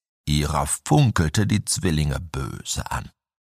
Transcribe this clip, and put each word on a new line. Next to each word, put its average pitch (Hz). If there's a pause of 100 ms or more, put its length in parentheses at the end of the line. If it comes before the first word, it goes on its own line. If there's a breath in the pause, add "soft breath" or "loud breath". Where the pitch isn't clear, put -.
(280)
Ira 73
funkelte 104
die 107
Zwillinge 76
böse -
an. - (460)